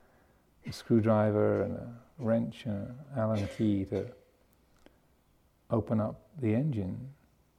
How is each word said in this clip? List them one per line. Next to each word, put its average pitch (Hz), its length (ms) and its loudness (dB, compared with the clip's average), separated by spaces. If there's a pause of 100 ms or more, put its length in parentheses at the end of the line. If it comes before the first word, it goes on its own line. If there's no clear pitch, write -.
(680)
a 107 40 -10
screwdriver 107 920 4
and 98 140 -4
a 120 120 -10 (300)
wrench 113 480 -2
and 107 100 -4
an 107 200 -10 (200)
Allen 110 400 0
key 101 300 2
to 101 200 -2 (1600)
open 110 300 0
up 107 200 -4 (200)
the 110 140 2
engine. 110 440 -2 (600)